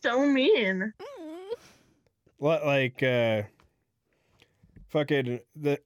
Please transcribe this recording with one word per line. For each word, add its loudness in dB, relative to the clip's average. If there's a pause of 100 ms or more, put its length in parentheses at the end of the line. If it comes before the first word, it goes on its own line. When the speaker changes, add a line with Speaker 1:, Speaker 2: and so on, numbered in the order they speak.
Speaker 1:
so 2
mean. 2
Speaker 2:
Mm. -14 (880)
Speaker 3:
Li-, 0
like, 0
uh, 2 (1500)
fucking 0 (160)
the, -2